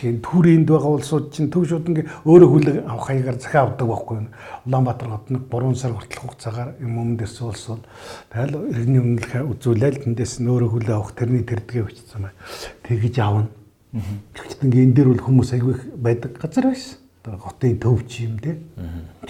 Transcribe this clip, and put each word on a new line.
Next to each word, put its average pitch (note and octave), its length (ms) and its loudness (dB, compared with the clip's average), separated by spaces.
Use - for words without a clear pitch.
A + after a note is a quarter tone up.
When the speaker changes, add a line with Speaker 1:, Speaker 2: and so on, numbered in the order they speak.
Speaker 1:
хийн. A#2 160 -2
Түүрэнд E3 480 4
байгаа D3+ 240 4
улсууд D3 400 -2
чинь D3+ 240 -2
төв F3 160 2
шуудан E3 240 -2
ингээ - 320 -6
өөрөө E3 240 12
хүлээг D3 320 4
авах - 240 -8
хаягаар B2+ 320 -2
захиа - 240 0
авдаг A#2 240 -2
байхгүй A2 320 -4
юу? G#2+ 80 -8
Улаанбаатар B2+ 400 0
хот G#2+ 240 -10
нэг C3 160 -4
гурван B2 320 -2
сар A#2+ 160 -6
хүртэл - 240 -14
хугацаагаар A#2+ 520 -10
юм A#2 160 -6
өмнөдөөс A#2 380 -6
улс G#2 240 -12
бол A2 140 -12
тэгэл D3+ 400 -4
иргэний B2 320 2
үнэлгээ A#2+ 360 -2
үзүүлээл B2+ 480 0
тэндээс A#2 400 -4
нь A#2 80 0
өөрөө A#2+ 220 2
хүлээг A2 260 -2
авах - 160 -8
тэрний A#2+ 320 0
тэрдгээ A2+ 400 -6
бичсэн - 400 -16
байна. G2 80 -16
Тэгж A2+ 320 0
авна. G#2 240 2
Speaker 2:
Мгм. G2+ 220 -8
Speaker 1:
Тэгвэл - 320 -8
ингээ B2+ 240 6
энэ A#2+ 80 4
дээр C#3 160 6
бол - 160 0
хүмүүс B2+ 240 4
аягүй B2 240 0
их - 40 -12
байдаг A#2+ 380 -2
газар B3+ 320 -2
байсан. - 240 -14
Одоо G2+ 160 -12
хотын A2+ 400 -2
төвч A2+ 320 0
юм, A2+ 160 -6
тий. D#3 140 -6
Speaker 3:
Мгм. E2+ 280 -10